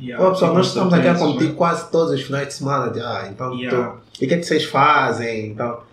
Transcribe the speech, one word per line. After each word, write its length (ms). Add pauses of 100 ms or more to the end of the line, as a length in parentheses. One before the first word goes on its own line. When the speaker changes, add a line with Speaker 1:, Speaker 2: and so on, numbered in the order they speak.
Speaker 1:
Yeah, 260
Speaker 2:
"Ô, 40
pessoal, 200
Speaker 1:
tem 60
Speaker 2:
nós 80
Speaker 1:
uns 80
Speaker 2:
estamos 220
aqui 120
a 40
Speaker 1:
hotéis, 160
Speaker 2:
competir 220
Speaker 1:
né? 60
Speaker 2:
quase 360
todos 240
os 80
finais 240
de 80
semana." 320
Eu 60
digo: 120
"Ah, 240
então, 240
Speaker 1:
Yeah. 380
Speaker 2:
tu, 320
e 20
o 20
que 60
é 60
que 40
vocês 220
fazem?" 840
Então, 280 (140)